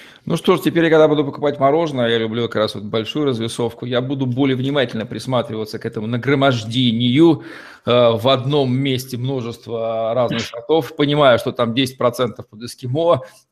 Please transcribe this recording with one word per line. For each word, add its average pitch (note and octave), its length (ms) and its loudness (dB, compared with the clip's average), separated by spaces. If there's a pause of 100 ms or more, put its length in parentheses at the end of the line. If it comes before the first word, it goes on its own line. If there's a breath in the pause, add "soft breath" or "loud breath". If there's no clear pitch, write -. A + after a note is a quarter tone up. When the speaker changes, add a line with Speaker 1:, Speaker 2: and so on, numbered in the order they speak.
(260 loud breath)
Speaker 1:
Ну E3+ 100 -2
что F3+ 200 2
ж, - 40 -4
теперь, E3 300 2
когда D#3 180 6
буду D3 160 0
покупать C#3+ 340 -4
мороженое, C#3 500 0
я A#2 100 2
люблю A2+ 300 -2
как - 80 -8
раз G#2+ 180 0
вот G#2 100 -12
большую A2 400 -4
развесовку, A#2 600 -4
я B2 160 -2
буду C3 240 -4
более C3 300 0
внимательно B2+ 500 -2
присматриваться A2 720 -6
к - 80 -8
этому A2 200 -8
нагромождению, B2 1400 2 (420 loud breath)
э, A#2+ 260 6
в A2+ 160 0
одном C3 480 2
месте C3 400 -4
множества A2+ 960 -6
разных A#2 300 0
Speaker 2:
<laughs> G2+ 40 -8
Speaker 1:
сортов. - 500 -2
Понимаю, D3 420 6
что - 140 -4
там A#2 200 0
десять B2+ 240 0
процентов A#2+ 500 -2
под A2 160 -20
эскимо, C3+ 600 -2 (300 loud breath)